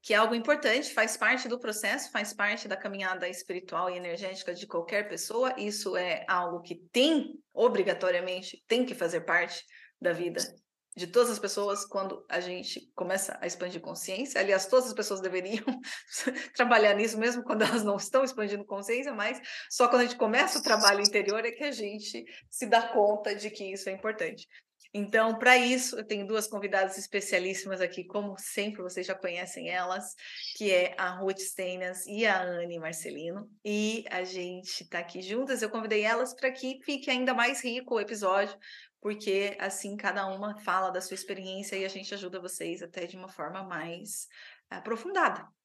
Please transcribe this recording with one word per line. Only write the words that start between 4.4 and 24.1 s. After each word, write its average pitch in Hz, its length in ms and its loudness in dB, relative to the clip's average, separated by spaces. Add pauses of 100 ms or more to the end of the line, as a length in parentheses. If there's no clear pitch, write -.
de 196 100 -10
qualquer 202 440 -2
pessoa. 240 500 -2
Isso 202 380 -4
é 180 320 0
algo 175 340 0
que - 140 -12 (160)
tem, 285 400 6 (200)
obrigatoriamente, 185 1120 2
tem 247 180 4
que 240 100 -4
fazer 170 280 0
parte 170 420 0 (360)
da 175 120 2
vida 170 280 -2 (560)
de 175 100 -6
todas 233 240 6
as 208 80 -2
pessoas 202 460 -2
quando 190 440 -4
a 180 120 -2
gente 180 540 -8
começa 185 460 -2
a 175 60 -4
expandir 175 360 -6
consciência. 190 580 -4
Aliás, 196 260 4
todas 254 200 6
as 214 80 -6
pessoas 196 260 -2
deveriam 185 440 -2
<laughs> - 920 -6
trabalhar 220 380 8
nisso, 214 240 0
mesmo 233 240 0
quando 214 200 0
elas 220 220 2
não 202 120 2
estão 262 280 2
expandindo 208 400 -2
consciência, 233 480 -2
mas 220 260 -2 (300)
só 247 200 6
quando 247 140 8
a - 20 8
gente 233 120 0
começa 262 420 4
o - 40 -2
trabalho 214 380 6
interior 202 440 4
é 233 60 0
que 254 140 -6
a 294 60 0
gente 214 540 -6 (260)
se - 160 -6
dá 226 140 8
conta 208 540 2
de 208 160 -6
que 196 220 -10
isso 196 180 -6
é - 20 -6
importante. 190 540 -6 (480)